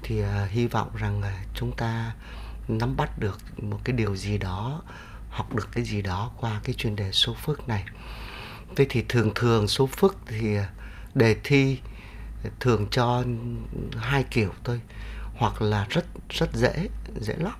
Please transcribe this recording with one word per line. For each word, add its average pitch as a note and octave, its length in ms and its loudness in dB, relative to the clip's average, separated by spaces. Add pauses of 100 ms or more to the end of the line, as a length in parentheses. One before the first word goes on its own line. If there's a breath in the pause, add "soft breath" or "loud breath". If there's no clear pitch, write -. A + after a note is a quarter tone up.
Thì, A2 180 0
à, G2+ 300 2
hy A#2+ 160 2
vọng A2 280 0
rằng G#2 260 0
là G2 220 -2 (100)
chúng A#2+ 180 -2
ta A2+ 420 -2 (540 loud breath)
nắm A#2 300 0
bắt D3+ 220 -2
được G2+ 200 -2 (180)
một G#2 260 -4
cái B2 120 2
điều G#2 200 2
gì G2+ 220 -2
đó, G2+ 440 -2 (480 loud breath)
học - 260 -6
được - 160 0
cái A#2+ 120 0
gì A2 180 0
đó G2 360 0
qua G#2+ 260 -2
cái B2 120 -2
chuyên G#2+ 200 0
đề G2 160 -2
số - 220 2
phức - 340 -4
này. A2 160 0 (920 loud breath)
Thế C#3 140 8
thì A#2 200 2
thường A2 260 4
thường A2+ 320 6
số C3 200 4
phức F#3+ 380 4
thì, G#2+ 300 0
à, G2+ 140 0 (440 loud breath)
đề A2+ 300 8
thi C3+ 360 6 (800 loud breath)
thường G#2 320 4
cho B2 320 4 (760)
hai B2+ 260 2
kiểu G#2+ 280 2 (120)
thôi, A#2+ 180 -2 (540 loud breath)
hoặc - 260 2
là G#2 280 2
rất, F3 160 2 (240)
rất - 240 0
dễ, A#2+ 340 2 (340)
dễ G#2+ 140 -2
lắm. E3 240 -2